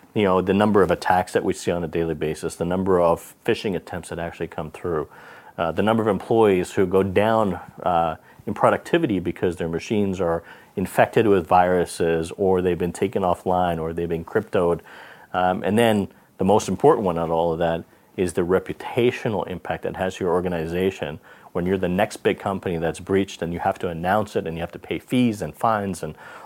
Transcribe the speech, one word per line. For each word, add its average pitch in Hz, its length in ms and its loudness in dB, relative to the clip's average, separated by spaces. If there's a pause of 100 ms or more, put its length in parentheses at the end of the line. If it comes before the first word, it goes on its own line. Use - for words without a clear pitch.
(160)
you 110 80 2
know, 92 180 4
the 92 120 2
number 104 280 4
of 85 80 4
attacks 90 440 0
that 95 100 2
we 92 100 0
see - 160 -4
on 87 140 -2
a 82 40 -6
daily 82 280 -2
basis, 78 400 -6
the 85 100 -4
number 92 340 2
of 85 360 2 (100)
phishing 107 300 -2
attempts - 340 -10
that 85 80 -8
actually 85 300 -8
come 78 240 -10
through, 78 360 -4 (480)
uh, 85 160 -2
the 82 120 -2
number 113 180 2
of 107 60 0
employees 104 640 2
who 95 160 0
go 95 160 2
down, 101 560 2 (240)
uh, 82 320 0 (320)
in 101 80 -6
productivity 113 640 2
because 87 380 -4
their 85 120 -4
machines 95 500 -2
are 85 220 0 (340)
infected 110 520 2
with 95 180 4
viruses, 87 920 2
or 92 260 2
they've 87 160 0
been 87 140 -2
taken 98 280 -2
offline, 90 580 0
or 82 140 -4
they've 85 160 -4
been 82 160 -4
cryptoed." 90 540 0 (520)
Um, 92 320 0
and 104 140 0
then 107 300 2 (300)
the 95 80 -2
most 104 240 4
important 110 360 4
one 87 120 0
out 85 80 0
of 82 60 -4
all 82 200 2
of 80 80 -4
that 85 240 0 (320)
is 90 180 0
the 95 80 0
reputational 95 1080 -2
impact - 360 -8
that 87 140 -6
has 92 180 -4
to - 80 -6
your 85 100 2
organization 87 840 -2 (320)
when 87 140 -4
you're 95 120 2
the 92 120 -2
next 92 280 0
big 101 220 0
company 98 380 -4
that's 80 240 -4
breached 98 400 0
and 85 100 -4
you 87 80 -6
have 98 180 -2
to 92 120 -6
announce 90 480 -2
it 98 100 -2
and 82 80 -6
you 82 60 -6
have 85 100 -6
to - 80 -14
pay 85 200 -6
fees 120 420 0
and 78 120 -6
fines 101 480 -2
and 78 140 -8 (300)